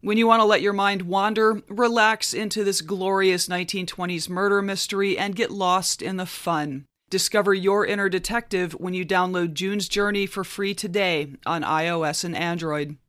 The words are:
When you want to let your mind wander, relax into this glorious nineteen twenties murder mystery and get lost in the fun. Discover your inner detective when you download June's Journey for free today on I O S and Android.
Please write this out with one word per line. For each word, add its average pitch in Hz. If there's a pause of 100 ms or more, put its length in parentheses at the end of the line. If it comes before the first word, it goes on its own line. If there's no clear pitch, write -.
When 208
you 226
want 226
to 214
let 208
your 202
mind 202
wander, 208
relax 220
into 214
this 196
glorious 185
nineteen 180
twenties 175
murder 196
mystery 196
and 196
get 220
lost 185
in 190
the 185
fun. 147 (240)
Discover 196
your 196
inner 202
detective 185
when 180
you 180
download 180
June's 190
Journey 202
for 185
free 202
today 175 (120)
on 165
I 156
O 170
S 151
and 175
Android. 156 (120)